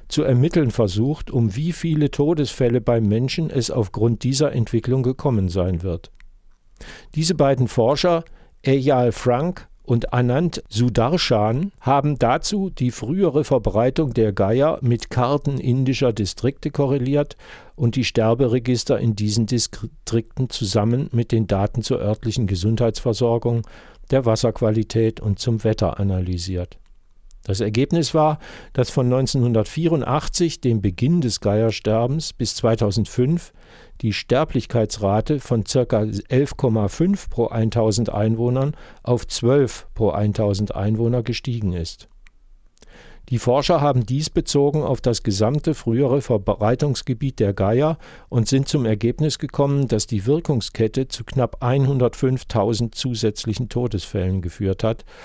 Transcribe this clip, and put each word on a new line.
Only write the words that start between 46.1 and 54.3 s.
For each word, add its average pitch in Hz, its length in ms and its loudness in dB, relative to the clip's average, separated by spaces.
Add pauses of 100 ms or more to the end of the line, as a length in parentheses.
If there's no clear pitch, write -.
Verbreitungsgebiet 123 1200 -2
der 101 100 2
Geier 120 460 0 (320)
und 117 180 2
sind 135 220 2
zum 135 160 0
Ergebnis 113 520 0
gekommen, 139 520 0
dass 107 180 0
die 101 180 -4
Wirkungskette 131 840 0
zu - 160 -12
knapp - 360 -2
einhundertfünftausend 123 1300 0
zusätzlichen 113 720 -4
Todesfällen 95 760 -2